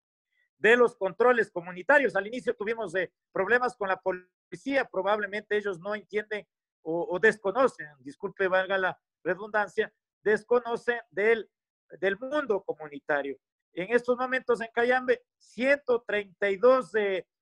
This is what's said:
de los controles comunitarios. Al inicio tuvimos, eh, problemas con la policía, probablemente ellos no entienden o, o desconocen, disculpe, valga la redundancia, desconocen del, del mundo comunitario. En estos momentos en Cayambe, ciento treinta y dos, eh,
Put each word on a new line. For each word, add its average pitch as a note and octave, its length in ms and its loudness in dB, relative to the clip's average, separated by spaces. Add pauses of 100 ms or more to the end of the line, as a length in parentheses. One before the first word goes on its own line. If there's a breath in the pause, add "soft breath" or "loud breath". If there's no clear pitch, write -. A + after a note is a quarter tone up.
(600)
de A3 160 6
los A#3+ 200 4
controles A3+ 560 2
comunitarios. F3+ 640 0
Al G3 120 -2
inicio A#3+ 280 -6
tuvimos, G#3+ 400 -6
eh, F3+ 180 -2 (180)
problemas A#3 440 0
con F#3+ 140 -4
la F#3 120 -2
policía, F#3+ 840 -4
probablemente G#3 680 -2
ellos G3+ 240 -4
no G3+ 140 -8
entienden G#3 540 -8 (340)
o, E3 280 -4
o F3+ 100 -4
desconocen, G#3+ 680 2 (120)
disculpe, F#3 480 -6
valga F#3 300 0
la F#3 220 -2 (240)
redundancia, G#3 680 -2 (300)
desconocen A#3 760 0 (120)
del, G#3+ 380 0 (500)
del G3 180 0
mundo C4 460 -4
comunitario. C#3+ 760 -6 (360)
En G#3+ 200 -4
estos A#3+ 240 0
momentos B3+ 440 -2
en A3+ 120 -8
Cayambe, B3 500 0 (140)
ciento B3+ 680 0
treinta G3+ 420 -4
y G3 80 -2
dos, B3 380 4
eh, G3 320 -2 (140)